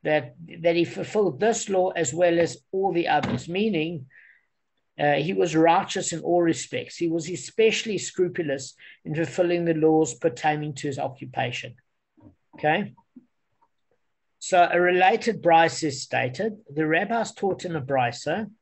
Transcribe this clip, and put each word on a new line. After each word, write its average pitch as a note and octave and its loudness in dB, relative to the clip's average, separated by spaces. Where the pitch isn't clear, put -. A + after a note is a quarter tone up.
that, D3+ 0
that E3+ 2
he E3+ 4
fulfilled F3+ -2
this A3 0
law F#3 2
as D3+ -2
well E3+ 4
as E3 -2
all F#3+ -2
the E3+ 0
others," C#3 0
meaning, F3 -2
uh, D3 2
he D3+ -2
was F3+ 0
righteous E3+ 2
in D#3+ -8
all F3 2
respects. - -2
He E3+ -2
was E3 -4
especially G#3+ 0
scrupulous D#3+ -4
in D#3+ -8
fulfilling F3 0
the E3 2
laws D#3 4
pertaining D3+ -2
to D3 -8
his C#3+ -6
occupation. B2+ -8
Okay? D#3+ 0
So F3 4
a E3+ 2
related F3+ 2
Bryce E3 4
is C#3+ -4
stated. C3 -4
The D#3 0
rabbis G#3 0
taught - -4
in E3+ -6
a D3 -4
Brysa C3+ -2